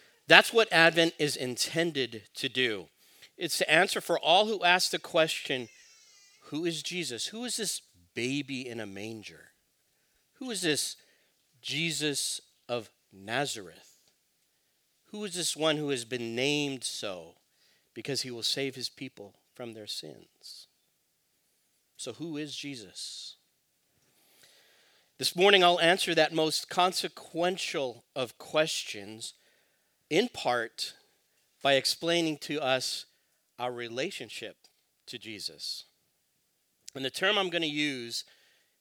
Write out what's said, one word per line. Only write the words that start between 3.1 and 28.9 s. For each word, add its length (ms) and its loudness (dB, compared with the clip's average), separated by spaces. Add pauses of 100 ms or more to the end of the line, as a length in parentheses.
It's 220 -4
to 120 2
answer 300 4
for 180 0
all 280 6
who 180 -2
ask 260 6
the 80 -4
question, 680 0 (800)
"Who 200 -4
is 160 -4
Jesus? 460 -6
Who 160 -10
is 120 -6
this 260 -6 (320)
baby 520 -4
in 140 -8
a 60 -6
manger? 680 -12 (840)
Who 160 -10
is 120 -4
this 340 0 (680)
Jesus 800 -4 (280)
of 220 -6 (220)
Nazareth? 840 -6 (1160)
Who 120 -8
is 100 -8
this 220 -2
one 200 4
who 140 -2
has 140 -2
been 300 -6
named 480 0
so 540 -8 (580)
because 280 -6
he 100 -8
will 100 -10
save 320 -2
his 140 -8
people 480 -14 (180)
from 200 -12
their 120 -16
sins?" 800 -14 (1300)
So 180 -10
who 240 -8
is 180 -8
Jesus? 800 -12 (1800)
This 180 -2
morning, 260 8
I'll 180 6
answer 340 4
that 180 4
most 380 0
consequential 1400 -2 (100)
of 220 -6
questions, 960 -2 (760)